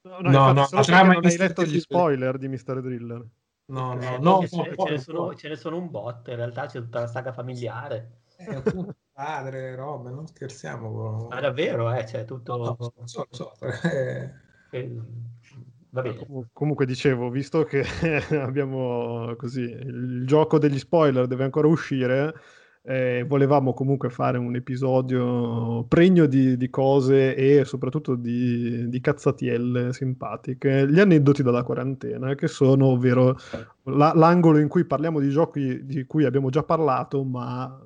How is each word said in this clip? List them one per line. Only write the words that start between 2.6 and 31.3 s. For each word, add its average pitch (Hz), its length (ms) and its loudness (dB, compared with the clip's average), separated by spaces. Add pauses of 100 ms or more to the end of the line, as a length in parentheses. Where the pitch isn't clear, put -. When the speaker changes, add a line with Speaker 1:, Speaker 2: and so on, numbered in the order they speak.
Speaker 1:
Driller. 120 440 -10 (400)
Speaker 2:
No, 131 280 -8
no, 127 80 -8
Speaker 3:
Eh, 127 180 -6
Speaker 2:
no, 180 280 4
Speaker 3:
ce, 175 100 -12
Speaker 2:
no, 160 60 -4
Speaker 3:
ce, 156 120 -6
Speaker 2:
no, 185 100 -4
Speaker 3:
ce 160 40 -4
ne 151 60 -2
Speaker 2:
no. 139 60 -6
Speaker 3:
sono, 170 340 -8
ce - 140 -18
ne 151 60 -8
sono 160 220 -10
un 180 120 -10
botto, 117 420 -12
in 123 60 -8
realtà 120 280 -8
c'è 135 140 -12
tutta 120 220 -8
la 120 60 -6
saga 123 240 -10
familiare. 123 920 -12 (160)
Speaker 2:
Eh, 180 180 -12
appunto, 180 400 -6 (180)
padre, 135 600 -10
robe, 131 340 -12
non 143 180 -14
scherziamo 123 640 -14
con 110 380 -8
Speaker 3:
Ma 127 100 -10
davvero, 131 540 -2
eh, 123 100 -4
c'è 113 220 -10
tutto 127 320 -10
Speaker 2:
No, 120 200 -6
no, 120 140 -10 (140)
so, 120 240 -12
so, - 260 -16
so, - 100 -16 (220)
eh. 127 420 -4 (420)
Speaker 3:
Eh, 123 280 -10 (920)
va 123 100 -6
bene. 123 240 -8
Speaker 1:
Comu-, 131 260 -12
comunque 143 360 -2
dicevo, 123 420 -2
visto 139 340 -2
che 139 220 -2
<laughs> 156 560 -2
abbiamo 123 960 -4
così, 123 240 -8
il 123 640 -8
gioco 151 320 4
degli 143 220 2
spoiler 135 480 2
deve 127 160 -2
ancora 147 240 0
uscire, 139 640 0 (520)
eh, 127 400 -2
volevamo 135 480 4
comunque 135 360 -2
fare 127 280 -2
un 120 180 -4
episodio 123 1300 -2
pregno 170 400 6
di, 131 320 4
di 127 120 -2
cose 135 640 4
e 135 300 4
soprattutto 131 520 -4
di, 120 760 -2
di 123 100 -6
cazzatielle 123 960 0
simpatiche, 131 960 -2
gli 156 100 6
aneddoti 147 440 6